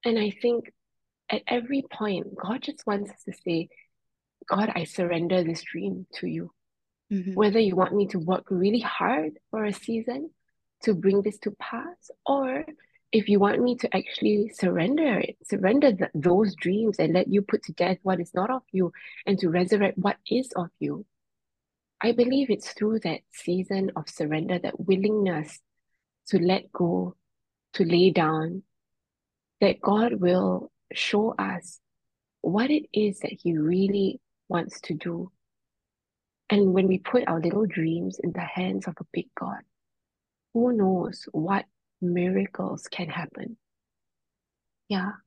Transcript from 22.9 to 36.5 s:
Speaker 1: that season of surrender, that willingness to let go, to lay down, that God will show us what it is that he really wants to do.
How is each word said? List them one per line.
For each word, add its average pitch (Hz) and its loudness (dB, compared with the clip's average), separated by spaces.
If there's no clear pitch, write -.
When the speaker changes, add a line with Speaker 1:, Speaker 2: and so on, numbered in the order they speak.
Speaker 1:
that 160 -4
season 190 -2
of 156 -8
surrender, 165 -2
that - -6
willingness 190 0
to 190 2
let 185 2
go, 180 -2
to 202 2
lay 175 6
down, 160 0
that 202 4
God 220 2
will 185 2
show 214 0
us 190 -6
what 214 0
it 302 2
is 208 0
that - -6
he 170 -2
really 190 2
wants 175 -4
to - -6
do. 170 -8